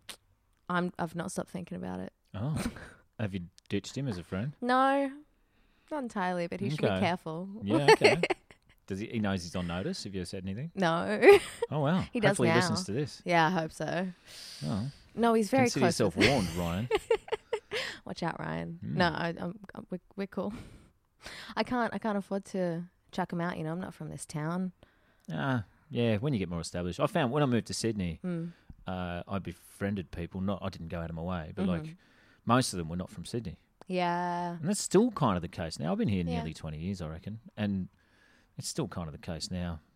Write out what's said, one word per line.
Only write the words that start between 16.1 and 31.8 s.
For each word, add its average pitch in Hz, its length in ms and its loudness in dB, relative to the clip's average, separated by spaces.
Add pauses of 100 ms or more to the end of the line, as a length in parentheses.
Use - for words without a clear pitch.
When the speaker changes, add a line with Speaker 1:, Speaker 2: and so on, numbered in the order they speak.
Speaker 1:
with 110 120 8
Speaker 2:
warned, 117 280 4
Ryan. 87 320 0 (500)
Speaker 1:
<laughs> - 640 -8
Watch - 180 -8
out, 165 160 -2
Ryan. 165 460 -4
Speaker 2:
Mm. 135 120 -4
Speaker 1:
No, 175 100 6
I, 170 220 0 (120)
I'm, 175 180 -6 (160)
I'm, - 160 -12
we're, 180 80 -6 (180)
we're 196 100 -4
cool. 196 260 -4 (520)
<laughs> - 520 -16
I 226 60 0
can't, 240 320 0
I 196 40 -4
can't 202 200 0
afford 196 280 -4
to 175 380 -2 (280)
chuck 180 200 -2
him 170 80 -2
out. 170 160 -2
You 165 80 -4
know, 156 80 -4
I'm 175 80 -4
not 185 140 -8
from 156 160 -10
this 151 160 -12
town. 175 460 -2 (600)
Speaker 2:
Ah, 139 320 0 (260)
yeah. 117 280 2
When 139 140 0
you 117 60 2
get 90 120 0
more 85 100 -2
established, 87 400 -4
I 147 60 4
found 135 260 2
when 147 100 2
I 143 40 6
moved 120 220 2
to - 60 -6
Sydney, 101 500 -2
Speaker 1:
Mm. 170 260 -4 (360)
Speaker 2:
uh, 90 400 -4
I 98 120 -4
befriended 92 720 -4
people. 85 300 -6
Not, 95 220 0
I 98 60 -4
didn't 85 200 -8
go 85 120 -6
out 82 100 -4
of 82 60 -6
my 80 60 -6
way, 85 320 -4
but - 80 -4
Speaker 1:
Mm-hmm. 190 80 2
Speaker 2:
like, 156 260 -4 (480)